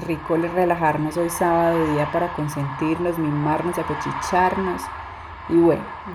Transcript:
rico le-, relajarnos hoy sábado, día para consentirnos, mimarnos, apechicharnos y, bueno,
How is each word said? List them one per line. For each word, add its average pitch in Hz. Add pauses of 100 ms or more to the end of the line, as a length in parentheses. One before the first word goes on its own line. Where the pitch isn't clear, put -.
rico 165
le-, 170
relajarnos 165
hoy 170
sábado, 170
día 147
para 170
consentirnos, 156
mimarnos, 156
apechicharnos 180 (640)
y, 165
bueno, 170 (340)